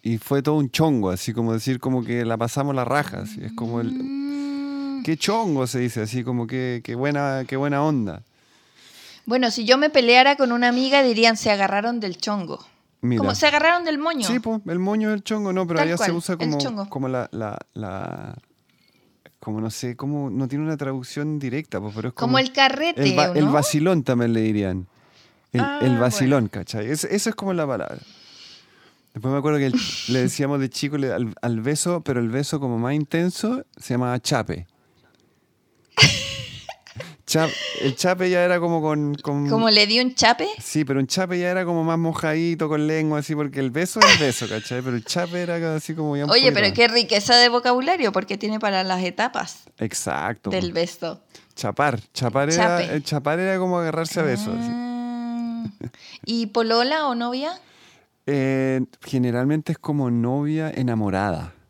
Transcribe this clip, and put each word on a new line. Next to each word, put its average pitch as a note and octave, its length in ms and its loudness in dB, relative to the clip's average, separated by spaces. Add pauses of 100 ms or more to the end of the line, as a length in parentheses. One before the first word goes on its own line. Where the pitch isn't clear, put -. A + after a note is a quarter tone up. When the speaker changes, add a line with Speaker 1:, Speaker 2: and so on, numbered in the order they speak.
Speaker 1:
y A2+ 160 -2
fue C#3 240 0
todo D3+ 120 2
un C#3+ 160 2
chongo, C3 400 2
así G2 220 -4
como A2+ 200 0
decir, A#2+ 280 -2
como B2+ 240 0
que A#2+ 200 -2
la A2+ 140 0
pasamos C#3 360 -2
la B2+ 100 0
raja, B2+ 380 -2
así, G#3+ 200 -10
es - 100 -10
como A#3 280 -4
el B3+ 120 -2
Speaker 2:
Mm. C#4 1080 -6
Speaker 1:
qué D#3+ 140 -2
chongo F#3 500 -2
se B2 140 -4
dice, A#2+ 220 -2
así A#2 200 -4
como B2 240 -4
que, B2 380 -4
qué A#2 100 -8
buena, C#3 540 -2
qué C3+ 80 -4
buena C#3+ 260 0
onda. A2+ 400 -2 (1040)
Speaker 2:
Bueno, A#3+ 240 2
si A#3 140 -4
yo B3 140 8
me D4+ 120 4
peleara C4 460 8
con C4 160 2
una A#3+ 160 4
amiga, C4 340 4
dirían, A#3 340 4
"Se A3 140 0
agarraron G3+ 500 0
del F#3+ 180 -6
chongo". G3+ 460 -6 (380)
Speaker 1:
Mira. B2 180 2
Speaker 2:
Como, - 140 2
"Se D4+ 120 2
agarraron D#4+ 380 4
del D#4 140 0
moño". D4+ 280 -2
Speaker 1:
Sí, A#3 140 0
po, A3+ 260 -4
el E3+ 120 -2
moño G#3+ 320 0
del G#3 140 -2
chongo, G#3 300 -2
no, F#3 120 0
pero E3 120 0
Speaker 2:
Tal D#3+ 100 4
Speaker 1:
allá E3+ 80 0
se F#3+ 80 0
Speaker 2:
cual, F3 80 2
Speaker 1:
usa E3+ 220 -2
Speaker 2:
el E3 40 -8
Speaker 1:
como, D3+ 200 0
Speaker 2:
chongo. G3+ 320 -4
Speaker 1:
como C3+ 180 -4
la, B2+ 240 -2
la, G#2+ 260 -6 (140)
la, F#2 640 -8 (1000)
como G#2+ 240 -6
no A2+ 80 -4
sé, A#2+ 260 -8
como, C#3 320 -6
no B2+ 200 -4
tiene C#3+ 160 -4
una D#3 120 -4
traducción C#3 640 -6
directa, C3+ 420 -6
po, G#2 140 -8
pero A2 140 -6
es B2+ 60 -8
como A#3 140 -2
Speaker 2:
Como C4 100 4
el C4 140 0
carrete, C4+ 500 2 (100)
Speaker 1:
el - 60 2
va-, D3 120 4
Speaker 2:
¿o - 40 -4
Speaker 1:
el D3+ 120 4
Speaker 2:
no? C#3 60 4
Speaker 1:
vacilón D3 500 4
también A#2+ 320 2
le A2+ 80 2
dirían. G2 440 0 (680)
El, B2 100 2
Speaker 2:
Ah, C#4 200 0
Speaker 1:
el B2+ 140 4
vacilón, B2+ 480 2
Speaker 2:
bueno. G2 80 -4
Speaker 1:
¿cachai? G#2+ 380 -6
Ese, D3+ 260 -2
esa A3 140 -2
es G#3+ 60 -8
como F#3+ 180 -4
la D#3+ 120 -2
palabra. A#2 320 -4 (1160)
Después B2+ 180 -2
me C#3+ 60 2
acuerdo D3 200 2
que C#3 80 2
el, C3 60 0
Speaker 2:
<laughs> G#3+ 360 -4
Speaker 1:
le B2+ 120 4
decíamos C#3 400 0
de C3+ 80 -2
chico D3 300 -4
le, C3+ 120 0
al, G#2+ 300 -2
al A#2 200 0
beso, D#3 420 0
pero B2 180 -2
el A#2 80 0
beso C#3 320 -2
como B2 180 -2
más A#2+ 160 0
intenso F3 680 -2 (140)
se - 160 -4
llamaba B2 260 0
chape. G#2 460 -2 (1300)
Speaker 2:
<laughs> B4 240 4 (1080)
Speaker 1:
Cha-, D#3+ 220 2 (340)
el C3+ 120 0
chape F3+ 340 2
ya F3+ 160 4
era F3+ 140 4
como E3+ 240 2
con, D3+ 320 0
con C#3+ 340 -2
Speaker 2:
¿Como A3 220 4
le G#3 160 6
di A3 140 2
un B3+ 160 0
chape? A#3+ 320 4 (120)
Speaker 1:
Sí, - 240 -2
pero C3+ 140 0
un C3+ 80 2
chape F#3 320 -2
ya F3 120 0
era F#3 140 0
como E3+ 200 0
más E3 120 2
mojadito, E3 720 0
con D3+ 200 0
lengua, D#3 320 2
así, D3 160 -4
porque C#3+ 240 -4
el C3 100 0
beso E3+ 300 -2
es - 140 8
el - 40 2
beso, B2+ 300 0
¿cachai? B2 340 -4
Pero B2+ 140 -2
el A2 80 -4
chape F3 380 -4
era E3+ 340 -2
así D#3 180 -6
como D3+ 220 -2
ya C#3+ 80 -2
un D3 60 0
Speaker 2:
Oye, A#3 120 8
Speaker 1:
poquito C4 120 6
Speaker 2:
pero G#3 140 2
Speaker 1:
más. G3 80 -2
Speaker 2:
qué A#3 120 6
riqueza A3+ 480 2
de A#3+ 120 8
vocabulario, B3 600 2
porque G#3 260 -2
tiene G#3+ 220 -4
para G3 240 0
las F#3 220 -2
etapas F3+ 580 -4 (160)
Speaker 1:
Exacto. G2 720 -4
Speaker 2:
del F#3 220 -2
beso. E3 480 -4 (340)
Speaker 1:
Chapar. B2 460 0 (120)
Chapar C3 380 0
era, E3+ 280 2
Speaker 2:
Chape. F3 180 -2
Speaker 1:
el C#3+ 80 -4
chapar D3 340 -2
era F#3+ 220 0
como F3+ 180 0
agarrarse D#3+ 400 -2
a D#3+ 60 0
besos, D3+ 240 0 (100)
así. A#3 140 -4
Speaker 2:
Ah. A#3+ 920 -6 (640)
¿Y A#3 200 -2
polola A#3+ 600 2
o B3+ 80 0
novia? B3 380 -4 (760)
Speaker 1:
Eh, C3+ 540 2 (260)
generalmente C3 640 0
es D#3 60 -4
como C#3+ 320 0
novia C#3+ 600 0
enamorada. G2+ 840 0 (160)